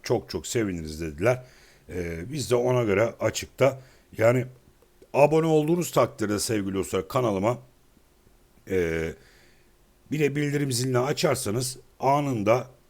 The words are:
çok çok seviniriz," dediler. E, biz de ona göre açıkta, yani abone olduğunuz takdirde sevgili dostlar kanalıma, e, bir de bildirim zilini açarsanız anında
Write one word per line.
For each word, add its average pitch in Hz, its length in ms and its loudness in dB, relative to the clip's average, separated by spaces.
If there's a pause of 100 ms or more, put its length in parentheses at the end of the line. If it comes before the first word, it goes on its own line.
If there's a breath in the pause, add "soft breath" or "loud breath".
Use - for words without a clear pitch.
çok 123 260 -2
çok - 180 -8
seviniriz," 85 540 -4
dediler. 85 420 -2 (460 loud breath)
E, 85 420 -8
biz 139 200 -6
de 127 40 4
ona 127 280 2
göre 104 360 2
açıkta, - 640 0 (360 loud breath)
yani 120 280 4 (680)
abone 151 340 4
olduğunuz 160 440 2
takdirde 104 480 0
sevgili 98 340 -2
dostlar 95 340 -2
kanalıma, 117 520 0 (1080)
e, 82 440 -2 (1000 soft breath)
bir 147 80 -2
de 139 160 2
bildirim 143 360 -2
zilini 127 280 0
açarsanız 127 800 -2 (220)
anında 127 680 2 (220)